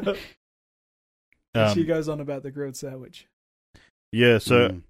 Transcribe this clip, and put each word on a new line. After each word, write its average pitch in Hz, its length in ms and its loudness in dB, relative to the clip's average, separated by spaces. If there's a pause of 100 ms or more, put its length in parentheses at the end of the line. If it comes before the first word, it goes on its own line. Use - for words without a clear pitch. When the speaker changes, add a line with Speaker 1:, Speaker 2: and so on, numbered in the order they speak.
Speaker 1:
one. 196 140 -4
Speaker 2:
<laughs> - 0 - (1400)
And 113 200 2
she 180 80 0
Speaker 3:
Um, 156 60 0
Speaker 2:
goes 160 220 -2
on 151 100 -6
about 139 240 -10
the 139 80 -12
grilled 139 260 -10
sandwich. 131 500 -16 (840)
Speaker 3:
Yeah, 117 260 6
so 120 320 4
Speaker 1:
Mm. 90 200 -10